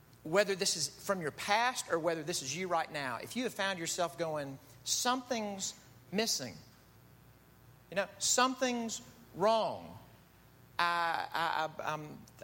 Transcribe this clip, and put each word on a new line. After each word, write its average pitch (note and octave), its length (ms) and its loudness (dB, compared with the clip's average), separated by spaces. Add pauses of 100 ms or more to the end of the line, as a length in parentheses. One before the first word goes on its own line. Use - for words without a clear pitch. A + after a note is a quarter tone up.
(240)
whether F#3+ 300 4
this F#3+ 220 0
is D3 120 -2
from F#3+ 340 -4
your C#3+ 80 -2
past A#3 600 0
or E3+ 80 2
whether E3 240 0
this D3+ 200 -4
is C3+ 120 -6
you F#3 140 -4
right E3 240 0
now, C3+ 300 -4
if - 120 -10
you B3+ 100 4
have G#3+ 100 4
found G3 240 2
yourself E3 400 0
going, D3 400 -2 (260)
"Something's A3+ 880 0 (400)
missing. F3+ 420 0 (1400)
You F#3+ 60 -10
know, G3 100 2 (120)
something's B3 840 2 (360)
wrong. E3+ 500 2 (920)
I, E3+ 540 2
I, D#3 360 0 (140)
I, D#3 120 -2
I'm, D3+ 120 -8 (380)